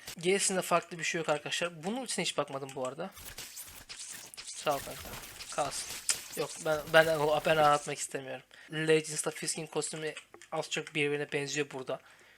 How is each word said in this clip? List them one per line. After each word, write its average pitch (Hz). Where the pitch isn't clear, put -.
G'sinde 185
farklı 170
bir 156
şey 170
yok 160
arkadaşlar. 156
Bunun 208
ultisine 196
hiç -
bakmadım 139
bu 131
arada. 160
Sağ -
ol 139
kanka. -
Kalsın. -
Yok 143
ben, 156
ben, 160
ben 160
A 147
atmak 147
istemiyorum. 131
Legends'ta 156
Fisk'in 156
kostümü 156
az 160
çok -
birbirine 147
benziyor 143
burada. 135